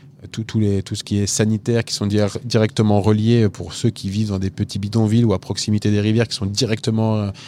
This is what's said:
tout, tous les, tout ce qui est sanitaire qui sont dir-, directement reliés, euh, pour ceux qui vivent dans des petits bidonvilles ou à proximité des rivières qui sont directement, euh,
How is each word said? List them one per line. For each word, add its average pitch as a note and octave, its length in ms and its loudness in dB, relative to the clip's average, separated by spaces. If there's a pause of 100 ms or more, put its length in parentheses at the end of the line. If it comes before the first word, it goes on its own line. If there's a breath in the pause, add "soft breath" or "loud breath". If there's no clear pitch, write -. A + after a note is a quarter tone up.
(300 loud breath)
tout, A2+ 140 -6
tous A2 160 -2
les, G2+ 220 2
tout - 120 -8
ce G2+ 80 -6
qui G2+ 160 -2
est G2+ 80 0
sanitaire A2 580 0
qui - 100 -10
sont G2+ 120 -2
dir-, G2+ 380 0
directement G#2+ 560 2
reliés, A2 440 4
euh, G#2 40 4
pour F2+ 240 -10
ceux - 180 -2
qui G2 200 -6
vivent G#2+ 180 -2
dans G2 100 -2
des F#2+ 120 -2
petits - 280 -4
bidonvilles G#2+ 460 2
ou G#2+ 80 4
à F#2 80 0
proximité G#2 500 -2
des G#2 100 2
rivières A2 280 2
qui - 80 -8
sont G2+ 100 -4
directement, A2 720 0
euh, G#2 140 -2 (180 loud breath)